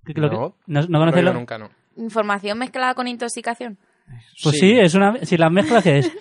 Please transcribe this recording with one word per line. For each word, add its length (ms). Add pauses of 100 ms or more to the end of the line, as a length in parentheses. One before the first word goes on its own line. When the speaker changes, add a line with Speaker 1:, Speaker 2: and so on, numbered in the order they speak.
Speaker 1:
¿qué, 100
lo 160
que, 60
Speaker 2:
No. 180 (120)
Speaker 1:
no, 160
no 40
Speaker 2:
No 120
lo 0
he 20
Speaker 1:
conocéis 240
Speaker 2:
oído 80
Speaker 1:
lo 80
Speaker 2:
nunca, 180
no. 120 (260)
Speaker 3:
Información 640
mezclada 360
con 140
intoxicación. 680 (640)
Speaker 1:
Pues 160
Speaker 4:
Sí. 140
Speaker 1:
sí, 60
es 160
una, 300
si 120
la 140
mezcla, 320
¿qué 160
es? 220